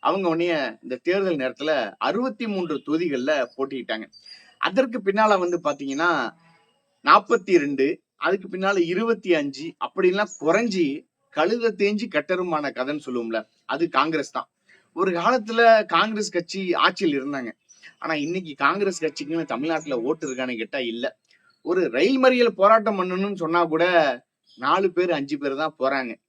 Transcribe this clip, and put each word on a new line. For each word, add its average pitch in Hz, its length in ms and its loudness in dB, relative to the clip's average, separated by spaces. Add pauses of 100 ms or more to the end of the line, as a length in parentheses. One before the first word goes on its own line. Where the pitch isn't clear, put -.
அவங்க 185 260 2
உடனே 170 200 0 (320)
இந்த 127 220 -8
தேர்தல் 180 400 0
நேரத்துல 131 300 -2 (260)
அறுபத்தி 214 480 -2
மூன்று 185 320 -4
தொகுதிகள்ல 147 540 -2 (160)
போட்டியிட்டாங்க. 120 580 -6 (540)
அதற்கு 240 400 0
பின்னால 202 380 2
வந்து 175 240 -2
பாத்தீங்கன்னா 143 500 -2 (920)
நாற்பத்தி 190 540 4
ரெண்டு, 143 280 0 (300)
அதுக்கு 185 320 -2
பின்னால 190 360 -2
இருபத்தி 190 500 0
அஞ்சு, 143 320 -4 (140)
அப்படின்லாம் 190 580 0
குறைஞ்சி 185 480 2 (480)
கழுதை 220 380 2
தேஞ்சு 208 360 0
கட்டருமான 170 640 -2
கதைன்னு 143 320 -6
சொல்லுவோம்ல, 117 340 -4 (280)
அது 147 220 -2
காங்கிரஸ் 151 440 -2
தான். 120 140 -8 (500)
ஒரு 190 160 0
காலத்துல 220 480 0 (260)
காங்கிரஸ் 208 440 0
கட்சி 175 300 -4 (140)
ஆட்சியில் 175 440 0
இருந்தாங்க. 131 320 -8 (480)
ஆனா 160 160 -4
இன்னைக்கு 160 400 -6
காங்கிரஸ் 185 480 -2
கட்சிக்குன்னு 156 420 -4
தமிழ்நாட்டுல 143 560 -4
ஓட்டு 147 260 -4
இருக்கான்னு 127 300 -6
கேட்டா 113 220 -8
இல்ல. 117 260 -6 (640)
ஒரு 180 240 0
ரயில் 185 280 2
மறியல் 247 400 4
போராட்டம் 208 400 4
பண்ணணும்னு 185 440 -2
சொன்னா 165 220 2
கூட 160 200 0 (720)
நாலு 165 340 2
பேர், 180 200 2
அஞ்சு 143 260 -4
பேர் 139 240 -4
தான் 156 160 -4
போறாங்க. 131 360 -2 (140)